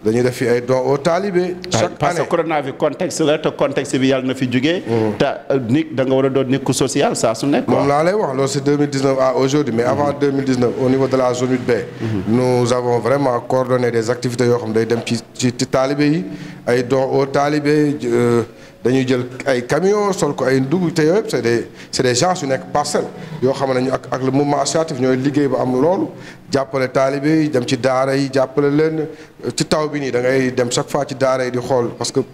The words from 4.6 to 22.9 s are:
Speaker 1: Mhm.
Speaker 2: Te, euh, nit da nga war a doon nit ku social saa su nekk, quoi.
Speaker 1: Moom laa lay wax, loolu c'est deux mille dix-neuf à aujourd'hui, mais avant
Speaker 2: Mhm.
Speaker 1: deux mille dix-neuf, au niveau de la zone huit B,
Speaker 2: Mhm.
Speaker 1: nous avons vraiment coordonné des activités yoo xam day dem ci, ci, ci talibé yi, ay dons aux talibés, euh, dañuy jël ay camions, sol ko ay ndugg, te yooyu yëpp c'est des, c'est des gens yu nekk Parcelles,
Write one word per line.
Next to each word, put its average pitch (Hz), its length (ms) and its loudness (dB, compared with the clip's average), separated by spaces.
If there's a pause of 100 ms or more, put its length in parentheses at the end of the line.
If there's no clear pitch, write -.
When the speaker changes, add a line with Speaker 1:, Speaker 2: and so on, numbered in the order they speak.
Speaker 1:
Mhm. 110 320 0
Speaker 2:
Te, - 60 2 (260)
euh, 135 80 2 (100)
nit 156 260 0
da 131 100 0
nga 131 100 2
war 135 120 2
a - 20 2
doon 135 160 0
nit 131 180 -2
ku 135 120 -2
social 143 420 0
saa 131 180 0
su - 120 -4
nekk, 147 180 0
quoi. 123 140 0
Speaker 1:
Moom 139 100 2
laa 143 160 2
lay 180 80 2
wax, 185 240 0
loolu 135 120 0
c'est 135 160 -2
deux 143 120 2
mille 143 140 2
dix-neuf 135 280 0
à 131 160 2
aujourd'hui, 131 400 2
mais 117 100 2
avant 143 280 2
Speaker 2:
Mhm. 135 80 -6
Speaker 1:
deux 143 120 2
mille 135 120 -2
dix-neuf, 123 280 2 (120)
au 127 60 4
niveau 135 180 2
de 131 80 0
la 127 160 2
zone 123 200 0
huit 127 140 -2
B, 123 40 0 (320)
Speaker 2:
Mhm. 110 260 -2
Speaker 1:
nous 123 440 2
avons 123 260 0
vraiment 123 500 2
coordonné 123 420 2
des 113 200 0
activités 123 340 -2
yoo 120 140 4
xam 110 160 -4
day 113 100 2
dem 113 220 0
ci, 117 160 -4 (100)
ci, 123 240 -2
ci 131 100 -2
talibé 143 420 0
yi, 170 160 0 (420)
ay 123 160 2
dons 131 280 0
aux 135 160 2
talibés, 147 800 0
euh, 120 380 2 (420)
dañuy 127 240 2
jël 127 160 0 (220)
ay 123 200 0
camions, 202 460 0
sol 151 220 -2
ko 131 100 -4
ay 131 160 2
ndugg, 156 320 0
te - 80 -2
yooyu 156 160 4
yëpp - 140 -2
c'est 131 100 -2
des, 117 280 0 (220)
c'est - 120 -4
des 127 120 2
gens 175 280 2
yu 143 40 -4
nekk 131 240 -2
Parcelles, 147 340 -2 (380)